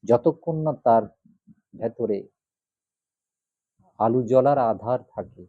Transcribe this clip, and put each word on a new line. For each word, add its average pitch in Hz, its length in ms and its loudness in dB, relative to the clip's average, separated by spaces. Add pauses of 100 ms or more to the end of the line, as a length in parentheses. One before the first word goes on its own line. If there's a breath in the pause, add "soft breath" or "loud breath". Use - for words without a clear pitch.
যতক্ষণ 143 600 0
না 156 100 -2 (100)
তার 113 200 4 (760)
ভেতরে 110 380 -4 (1800)
আলো 117 240 2
জ্বলার 131 360 2 (120)
আধার 110 280 -4 (100)
থাকে 92 400 -14